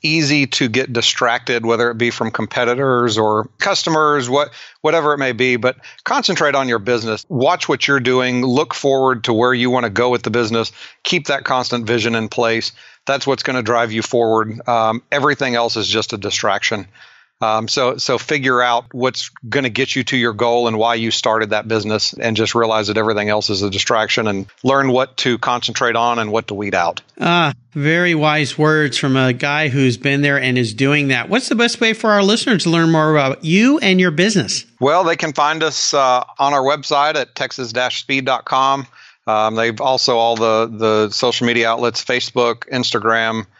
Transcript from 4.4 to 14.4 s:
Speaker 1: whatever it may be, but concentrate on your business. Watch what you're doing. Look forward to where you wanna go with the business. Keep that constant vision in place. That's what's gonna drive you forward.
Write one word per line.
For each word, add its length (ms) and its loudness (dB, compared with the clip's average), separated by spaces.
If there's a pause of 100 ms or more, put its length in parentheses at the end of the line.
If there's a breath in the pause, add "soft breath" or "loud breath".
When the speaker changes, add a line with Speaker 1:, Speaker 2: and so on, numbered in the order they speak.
Speaker 1:
whatever 340 2
it 40 -4
may 160 0
be, 240 2
but 180 0 (300 loud breath)
concentrate 500 0
on 140 0
your 100 0
business. 480 -2
Watch 400 0
what 180 0
you're 140 2
doing. 440 0
Look 300 0
forward 520 0
to 80 0
where 200 4
you 160 0
wanna 200 0
go 200 0
with 140 0
the 60 -2
business. 420 0 (320 loud breath)
Keep 240 -2
that 160 -2
constant 420 -2
vision 300 0
in 140 -4
place. 420 -2 (340 loud breath)
That's 220 -2
what's 160 0
gonna 180 -2
drive 300 0
you 100 -4
forward. 680 0